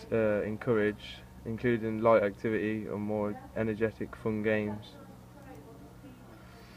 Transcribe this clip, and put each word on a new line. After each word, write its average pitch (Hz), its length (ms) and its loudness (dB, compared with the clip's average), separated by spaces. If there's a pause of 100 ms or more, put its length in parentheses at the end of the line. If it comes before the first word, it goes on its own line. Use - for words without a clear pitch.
(120)
uh, 107 320 2
encouraged, 107 760 0 (240)
including 110 560 0
light 113 200 8
activity 107 680 0
or 90 120 -4
more 104 400 -2 (160)
energetic, 110 600 -2
fun 107 280 -2
games. 107 540 -2 (1800)